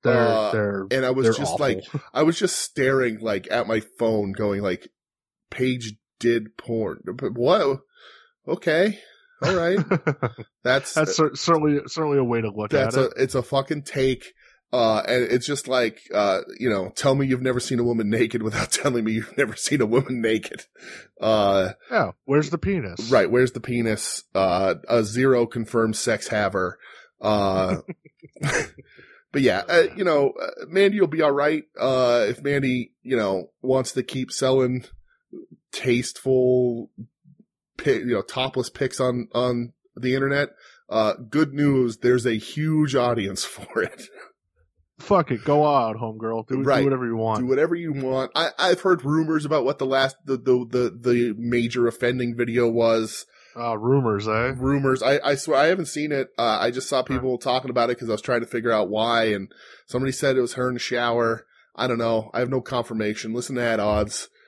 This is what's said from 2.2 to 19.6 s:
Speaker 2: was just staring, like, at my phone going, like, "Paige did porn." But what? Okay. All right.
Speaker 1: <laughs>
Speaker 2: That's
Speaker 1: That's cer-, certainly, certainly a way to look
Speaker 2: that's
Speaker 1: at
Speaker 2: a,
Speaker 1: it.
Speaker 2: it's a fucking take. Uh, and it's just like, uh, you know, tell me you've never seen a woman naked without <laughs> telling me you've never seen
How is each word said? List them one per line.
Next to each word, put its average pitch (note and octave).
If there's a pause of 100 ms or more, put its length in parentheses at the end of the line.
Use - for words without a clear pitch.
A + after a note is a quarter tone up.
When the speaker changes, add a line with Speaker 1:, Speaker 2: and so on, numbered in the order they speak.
Speaker 2:
was E3
just F3+
staring, C3
like, G#2
at A#2
my A2+ (180)
phone G#2+
going, G2+
like, F#2 (640)
"Paige B2 (220)
did A#2
porn." A2
But A#2+
what? C#3 (680)
Okay. F3 (440)
All E3+
right. F3+ (460)
Speaker 1:
<laughs> -
Speaker 2:
That's C3
Speaker 1:
That's D#3
cer-, D3+
certainly, D3+
certainly D3+
a C3+
way A#2+
to A2
look G#2
Speaker 2:
that's B2+
Speaker 1:
at C3+
Speaker 2:
a, B2
Speaker 1:
it. -
Speaker 2:
it's C3
a B2+
fucking C#3+
take. C3 (400)
Uh, A2+
and B2
it's B2
just C#3
like, B2 (120)
uh, G2+ (180)
you B2
know, F#2+
tell C3+
me C#3
you've B2+
never B2+
seen B2
a A#2+
woman A2+
naked A2+
without G#2+
<laughs> -
telling A#2+
me A2
you've A2+
never C3+
seen -